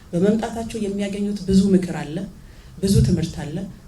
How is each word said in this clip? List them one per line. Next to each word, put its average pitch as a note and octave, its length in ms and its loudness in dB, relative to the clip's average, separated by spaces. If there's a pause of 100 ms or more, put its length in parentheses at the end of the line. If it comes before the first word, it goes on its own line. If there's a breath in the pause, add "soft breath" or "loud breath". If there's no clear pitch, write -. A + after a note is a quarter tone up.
በመምጣታቸው A3 720 0
የሚያገኙት G3+ 640 -4
ብዙ F#3+ 260 4
ምክር F3 260 2
አለ፣ D3 220 -6 (600 loud breath)
ብዙ G3 240 4
ትምህርት D#3+ 360 0
አለ። D3 200 -8 (280 loud breath)